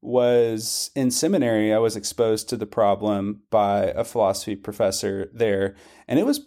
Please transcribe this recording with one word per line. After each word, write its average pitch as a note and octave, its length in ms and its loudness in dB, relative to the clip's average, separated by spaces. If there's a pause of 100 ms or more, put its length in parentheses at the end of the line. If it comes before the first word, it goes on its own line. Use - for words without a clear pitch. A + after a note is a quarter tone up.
was A#2+ 920 0
in B2+ 160 0
seminary, A#2+ 600 0
I A2 60 4
was A2+ 180 0
exposed A2 520 -2
to B2+ 60 -4
the A2 100 -6
problem G2+ 840 0
by G2+ 380 2
a - 180 -4
philosophy G2+ 500 -2
professor G2 800 -4
there. G2+ 420 0 (320)
And B2 100 0
it G3 80 2
was C#4+ 220 0